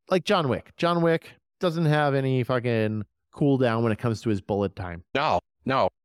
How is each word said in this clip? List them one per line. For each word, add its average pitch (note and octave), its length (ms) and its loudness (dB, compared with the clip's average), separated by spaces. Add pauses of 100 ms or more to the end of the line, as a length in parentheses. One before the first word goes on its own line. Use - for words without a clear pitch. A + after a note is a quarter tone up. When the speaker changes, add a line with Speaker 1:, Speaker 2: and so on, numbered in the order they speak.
(100)
Speaker 1:
like F#3 140 0
John F3+ 240 0
Wick. G#2 280 -4
John E3+ 260 0
Wick E3 280 0 (300)
doesn't E3+ 260 0
have D3 280 2
any C3 280 0
fucking A2+ 640 -2 (300)
cooldown B2+ 480 2
when A#2 100 2
it G#2+ 60 -2
comes A2+ 240 -2
to A#2 80 -2
his G2 100 0
bullet G2 360 -2
time. F2 260 -10 (120)
Speaker 2:
No, C3+ 260 0 (240)
no. B2+ 240 0 (160)